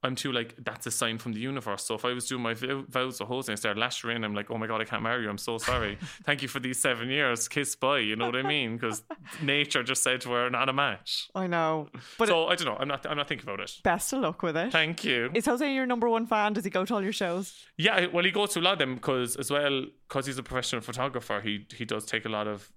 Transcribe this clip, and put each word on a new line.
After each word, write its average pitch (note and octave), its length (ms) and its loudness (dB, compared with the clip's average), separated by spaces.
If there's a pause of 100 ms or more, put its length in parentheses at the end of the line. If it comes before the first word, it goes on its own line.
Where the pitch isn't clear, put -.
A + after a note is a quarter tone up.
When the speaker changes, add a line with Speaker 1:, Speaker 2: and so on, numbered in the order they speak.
Speaker 1:
I'm C3 120 0
too, C3 180 -4
like, A#2 260 -2
that's A2+ 280 -8
a A#2+ 40 -4
sign A2+ 260 0
from A2+ 160 -8
the G#2+ 80 -6
universe. A#2+ 440 -4
So A#2 100 -2
if G#2 100 -8
I B2 80 0
was B2 160 -4
doing B2+ 140 -2
my A2+ 100 0
vow-, C3 360 -4
vows B2+ 300 -2
to G#2 60 -4
Jose B2 260 -4
and G#2 80 -2
started G#2 220 0
lashing A#2+ 300 -2
rain, A#2 120 -2
I'm G#2 120 -2
like, G#2 160 -4
"Oh A2+ 80 -4
my A2 80 -4
God, A2 160 -2
I - 20 0
can't A2 180 -4
marry A#2 200 0
you. G#2 80 -2
I'm G2+ 80 -4
so A#2 180 -4
sorry. A2 440 0
Speaker 2:
<laughs> - 260 -12
Speaker 1:
Thank C#3+ 160 0
you C3 60 -6
for C3+ 120 -8
these B2+ 180 -4
seven B2 300 2
years. C3 400 2
Kiss - 260 0
bye." C3+ 260 2
You G#2+ 140 0
know A#2 120 0
what A#2+ 100 0
I C3 60 0
mean? C3+ 360 0
'Cause A2+ 240 -2 (200)
Speaker 2:
<laughs> - 180 -12
Speaker 1:
nature C#3+ 420 2
just B2+ 200 0
said B2+ 240 0
we're B2 240 2
not B2 180 2
a C3 60 0
match. C3+ 600 -2
Speaker 2:
I F#3+ 120 -2
know. D#3+ 420 0 (300)
But A3+ 100 4
Speaker 1:
So E3 220 4
Speaker 2:
it - 20 6
Speaker 1:
I - 40 6
don't E3+ 100 -2
know. G#2 120 0
I'm C3+ 100 -2
not, C#3 180 -4
I'm D3+ 100 -2
not C#3+ 120 -2
thinking C#3 200 -4
about G2 120 -6
it. - 220 -10
Speaker 2:
Best F#3 300 2
of C4+ 80 0
luck E3 220 0
with D#3+ 160 0
it. G3 140 0
Speaker 1:
Thank D#3+ 320 2
you. B2 300 2
Speaker 2:
Is A3+ 120 2
Jose C#4+ 280 2
your C4 120 2
number A#3+ 240 2
one A3+ 160 2
fan? G#3+ 260 2
Does G#3 120 -2
he G3 60 -2
go F#3 140 2
to A#3+ 100 0
all G3+ 80 2
your G3 100 0
shows? F#3 420 -2 (240)
Speaker 1:
Yeah, F#3 300 6
well, F3 160 2
he F#3+ 60 6
goes G3+ 240 2
to E3+ 60 2
a - 20 2
lot F#3 120 6
of F3+ 60 -4
them C3 180 2
'cause B2 380 2
as C3+ 140 -4
well, C#3 360 2 (220)
'cause C3+ 180 -2
he's C3+ 120 -4
a B2+ 40 -6
professional B2+ 400 -2
photographer, A#2+ 580 -2
he, G#2 340 -2
he A2+ 120 -8
does G#2+ 180 -2
take A2+ 220 -2
a - 20 -2
lot G#2+ 180 0
of G#2 300 -6